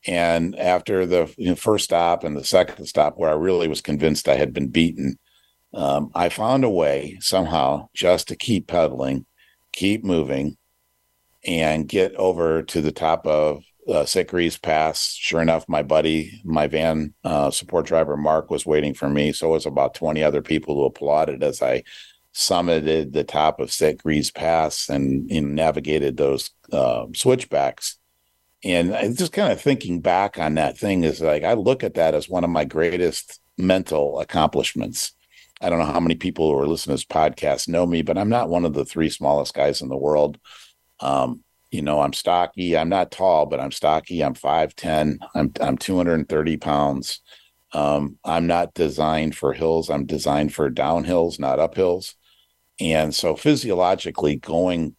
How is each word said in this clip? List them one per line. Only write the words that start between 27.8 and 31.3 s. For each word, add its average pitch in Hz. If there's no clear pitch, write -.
And 87
I 107
just 156
kinda 180
thinking 104
back 92
on 78
that 76
thing 95
is 76
like, 76